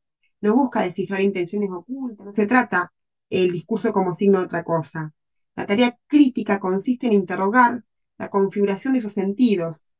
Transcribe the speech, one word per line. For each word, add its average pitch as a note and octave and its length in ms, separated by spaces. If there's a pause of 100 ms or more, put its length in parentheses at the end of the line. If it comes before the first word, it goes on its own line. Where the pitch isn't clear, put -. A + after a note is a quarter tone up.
(420)
no G#3 140
busca B3 280
descifrar F#3+ 380
intenciones G3 520
ocultas, G#3+ 540
no G3+ 80
se G#3+ 120
trata A3 460 (380)
el F3+ 220
discurso G#3 400
como F#3 220
signo G3 260
de F3 60
otra E3 180
cosa. D#3+ 480 (420)
La - 120
tarea A#3+ 400
crítica B3 520
consiste G3 480
en A3+ 60
interrogar G3+ 720 (340)
la - 100
configuración G3+ 640
de B3+ 80
esos G#3 120
sentidos, G3 760 (140)